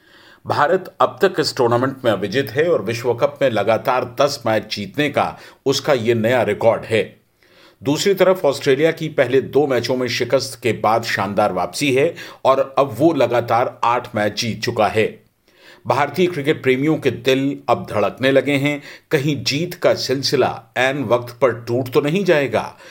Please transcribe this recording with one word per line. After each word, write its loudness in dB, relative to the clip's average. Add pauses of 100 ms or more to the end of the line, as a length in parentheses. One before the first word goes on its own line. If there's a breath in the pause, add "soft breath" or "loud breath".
(460 soft breath)
भारत 0
अब 0
तक 2
इस -2
tournament 2
में 2
अविजित -2
है 0
और 2
विश्व -2
कप -2
में 2
लगातार 0
दस 0
मैच -2
जीतने -4
का -2 (280 loud breath)
उसका 0
ये 2
नया 2
record 0
है। -2 (640 soft breath)
दूसरी 0
तरफ 2
ऑस्ट्रेलिया 2
की -6
पहले 2
दो 2
मैचों 0
में -2
शिकस्त -2
के 0
बाद 0
शानदार 0
वापसी -2
है 2 (300 loud breath)
और 2
अब 2
वो 4
लगातार 0
आठ -2
मैच -2
जीत -6
चुका 0
है। -2 (640 soft breath)
भारतीय 0
क्रिकेट -2
प्रेमियों 2
के -2
दिल 0 (100)
अब 0
धड़कने 0
लगे 2
हैं, -2 (280 loud breath)
कहीं -2
जीत -4
का 2
सिलसिला -2 (140)
ऐन 0
वक्त -2
पर 4
टूट -4
तो 2
नहीं 0
जाएगा, 0 (140 loud breath)